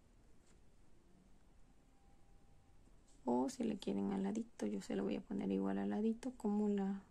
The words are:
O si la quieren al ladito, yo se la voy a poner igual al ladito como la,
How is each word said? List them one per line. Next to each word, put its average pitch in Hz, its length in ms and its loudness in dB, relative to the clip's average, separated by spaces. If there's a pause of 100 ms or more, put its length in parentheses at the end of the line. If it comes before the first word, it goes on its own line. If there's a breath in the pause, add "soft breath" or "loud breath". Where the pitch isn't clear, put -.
(3250)
O 254 240 4
si 247 160 -4
la 214 120 0
quieren 202 360 0
al 196 120 0
ladito, 220 420 -2
yo 202 160 -2
se - 120 -4
la 196 80 2
voy 208 140 0
a 202 60 -4
poner 202 280 -2
igual 196 280 2
al 202 120 0
ladito 220 460 0
como 208 320 2
la, 196 420 2